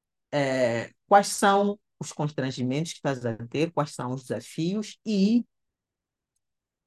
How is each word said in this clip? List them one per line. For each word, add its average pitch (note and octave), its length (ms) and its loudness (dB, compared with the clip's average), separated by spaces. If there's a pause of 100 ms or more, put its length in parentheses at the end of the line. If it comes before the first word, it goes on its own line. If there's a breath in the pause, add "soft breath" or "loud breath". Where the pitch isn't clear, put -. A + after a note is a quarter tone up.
(320)
eh, C3 600 0 (140)
quais G3+ 220 6
são G3+ 500 2 (200)
os - 140 -10
constrangimentos C#3 800 -4
que - 60 -14
estás C3 260 -4
a A2+ 120 -2 (100)
ter, D3+ 260 -2
quais D3 200 -2
são B2 200 -6
os C3 120 -8
desafios F3 800 -6
e A3 380 4 (1400)